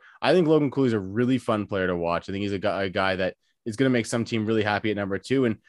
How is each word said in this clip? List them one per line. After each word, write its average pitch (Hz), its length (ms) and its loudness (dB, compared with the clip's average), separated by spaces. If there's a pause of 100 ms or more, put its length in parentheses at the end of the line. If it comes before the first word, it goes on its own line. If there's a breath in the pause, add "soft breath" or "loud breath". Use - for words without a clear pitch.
(220 soft breath)
I 135 120 2
think 170 160 4
Logan 147 200 4
Cooley 135 180 0
is 113 60 2
a 107 60 0
really 117 380 0
fun 107 280 -2
player 92 220 -2
to 90 80 0
watch. 85 320 -2
I 95 60 -8
think 98 80 -6
he's 101 100 -4
a 101 80 -4
guy, 95 240 -2
a 98 60 -4
guy 95 260 0
that 92 200 -2 (300)
is 110 120 -6
gonna 135 120 4
make 120 160 2
some 117 200 -2
team 110 200 -2
really 110 180 0
happy 104 280 0
at 101 60 -2
number 98 200 -4
two. 131 280 0
And 110 100 0 (140 soft breath)